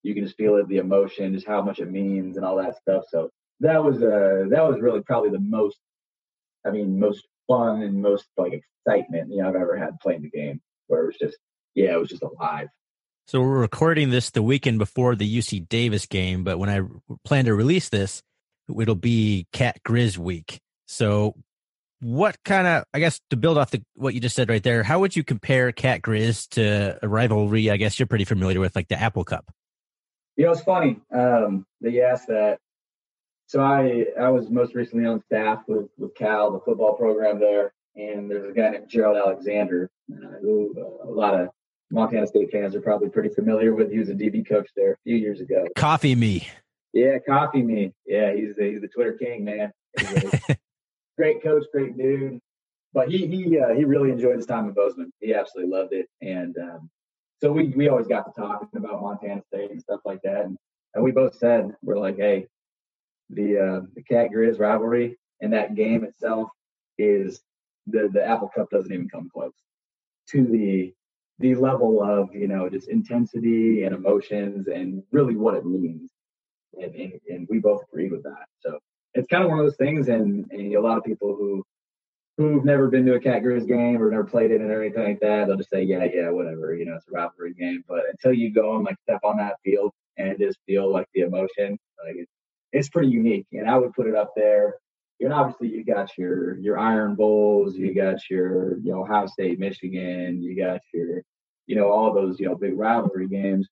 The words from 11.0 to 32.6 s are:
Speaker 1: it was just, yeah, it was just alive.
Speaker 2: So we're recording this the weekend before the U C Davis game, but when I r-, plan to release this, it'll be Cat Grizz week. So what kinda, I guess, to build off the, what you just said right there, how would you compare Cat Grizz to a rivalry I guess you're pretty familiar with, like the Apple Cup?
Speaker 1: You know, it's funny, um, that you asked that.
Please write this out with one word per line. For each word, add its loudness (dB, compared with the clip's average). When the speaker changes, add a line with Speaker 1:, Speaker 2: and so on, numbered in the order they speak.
Speaker 1:
it 0
was -6
just, -6
yeah, 2
it 2
was -2
just -12
alive. -8
Speaker 2:
So 0
we're 2
recording 2
this 2
the 0
weekend 2
before 2
the -2
U 0
C -4
Davis 0
game, -2
but -2
when -2
I 0
r-, -4
plan 2
to 4
release 2
this, -2
it'll 2
be 2
Cat -2
Grizz 2
week. -8
So 0
what 0
kinda, 2
I -4
guess, 0
to 0
build 2
off 2
the, -6
what -4
you -4
just -2
said 0
right 2
there, 2
how 2
would 0
you 0
compare 0
Cat 0
Grizz 0
to 0
a -4
rivalry 2
I 2
guess -2
you're 2
pretty 0
familiar 0
with, 0
like -4
the -2
Apple 0
Cup? -8
Speaker 1:
You 4
know, 6
it's 0
funny, 2
um, 2
that -2
you 4
asked 2
that. 2